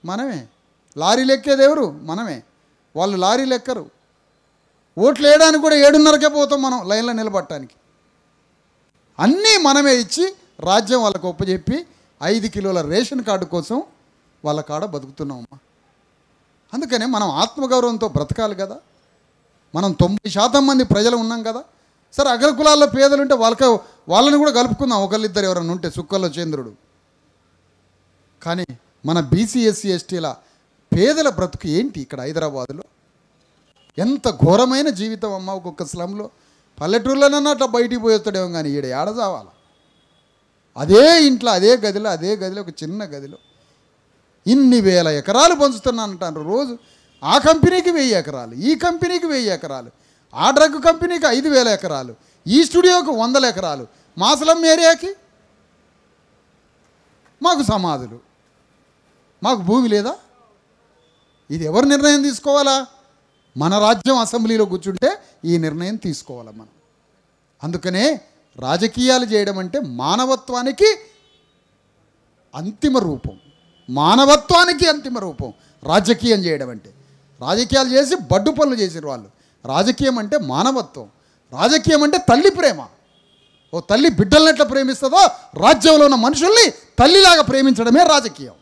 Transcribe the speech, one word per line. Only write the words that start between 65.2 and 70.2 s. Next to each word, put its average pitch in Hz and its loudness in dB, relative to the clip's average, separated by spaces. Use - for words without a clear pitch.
ఈ 170 0
నిర్ణయం 165 -6
తీసుకోవాలా 127 -12
మనం? 110 -20
అందుకనే 180 -4
రాజకీయాలు 226 -2
చేయడం 202 -2
అంటే 185 -6
మానవత్వానికి 254 -2